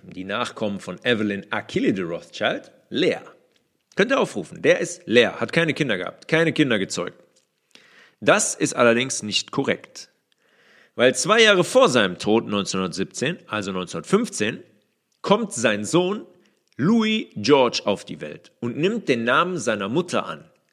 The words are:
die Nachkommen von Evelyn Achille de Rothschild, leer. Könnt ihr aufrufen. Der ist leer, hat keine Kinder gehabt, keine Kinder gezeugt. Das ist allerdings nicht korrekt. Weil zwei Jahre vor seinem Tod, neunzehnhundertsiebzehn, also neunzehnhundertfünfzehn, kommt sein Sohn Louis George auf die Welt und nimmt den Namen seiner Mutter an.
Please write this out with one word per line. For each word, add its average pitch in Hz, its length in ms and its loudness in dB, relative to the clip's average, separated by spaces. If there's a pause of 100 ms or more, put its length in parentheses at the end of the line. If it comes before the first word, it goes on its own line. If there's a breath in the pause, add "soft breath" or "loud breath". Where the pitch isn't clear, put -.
die - 220 -14
Nachkommen 101 560 -6
von 90 240 -12
Evelyn 104 460 -2
Achille 120 420 -2
de 95 140 -4
Rothschild, 107 680 -6 (160)
leer. 143 340 -2 (720)
Könnt 214 140 2
ihr 277 80 0
aufrufen. 87 440 -6
Der 156 180 4
ist - 240 -8
leer, 110 360 4
hat 117 120 -4
keine 165 220 0
Kinder 117 240 -2
gehabt, - 280 -10
keine 160 280 2
Kinder 131 240 2
gezeugt. - 440 -6 (960 soft breath)
Das 180 340 2
ist - 200 -2
allerdings 123 480 2
nicht - 280 -4
korrekt. - 580 -4 (840 soft breath)
Weil 120 200 4
zwei 214 280 4
Jahre 202 220 6
vor 254 260 6
seinem 101 260 2
Tod, 113 300 2
neunzehnhundertsiebzehn, 95 1000 -4
also 101 260 -6
neunzehnhundertfünfzehn, 92 880 -4 (580)
kommt 220 320 0
sein 110 320 0
Sohn 180 400 0 (560)
Louis 220 540 2
George 120 500 2
auf 101 200 -2
die - 160 -14
Welt 78 400 -14
und 120 160 -6
nimmt 196 320 -2
den 117 160 0
Namen 165 340 0
seiner 104 300 -2
Mutter 139 380 -2
an. 82 220 -12 (240)